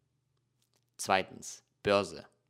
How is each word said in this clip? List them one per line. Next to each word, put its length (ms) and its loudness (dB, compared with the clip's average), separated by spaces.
Zweitens, 640 -2
Börse. 420 0